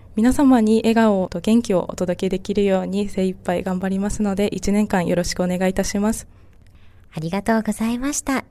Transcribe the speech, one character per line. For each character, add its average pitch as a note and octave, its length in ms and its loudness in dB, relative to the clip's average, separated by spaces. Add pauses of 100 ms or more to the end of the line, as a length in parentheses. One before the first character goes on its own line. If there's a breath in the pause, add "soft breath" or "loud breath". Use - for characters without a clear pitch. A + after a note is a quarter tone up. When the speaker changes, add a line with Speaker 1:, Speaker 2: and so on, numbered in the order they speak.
(140 loud breath)
Speaker 1:
皆 A#3 180 4
様 C4 300 6
に A3 160 4
笑 A3+ 160 2
顔 G#3+ 340 4
と F3 120 -6
元 A3 200 4
気 G#3+ 140 -2
を F3 160 2
お - 60 -8
届 F3+ 240 -4
け F#3+ 100 0
で F#3+ 80 -2
き F#3+ 160 -6
る G3+ 100 2
よ F#3+ 200 2
う - 20 -6
に G3 240 -4
精 F#3 160 -2
一 F#3 80 -2
杯 F3+ 280 -4
頑 F#3 160 -4
張 F#3+ 120 -4
り F#3+ 80 -2
ま G3+ 100 -2
す G#3 140 -4
の G3+ 120 0
で、 G3+ 120 0
一 G3 260 -2
年 G#3 140 2
間 F3+ 200 0
よ F3+ 100 0
ろ F3 80 0
し - 100 -6
く F3+ 80 -2
お F3+ 40 0
願 F3+ 200 0
い F#3 40 2
い F#3+ 40 -4
た G3 100 0
し G3+ 140 -4
ま G#3+ 160 0
す。 - 140 -12 (840 soft breath)
Speaker 2:
あ - 80 -8
り E3 80 -6
が G3 140 -4
と A3+ 160 0
う G#3+ 40 -2
ご A3 100 -4
ざ A3+ 180 -4
い A#3+ 80 -4
ま C#4 160 -4
し - 80 -6
た。 C4+ 280 -4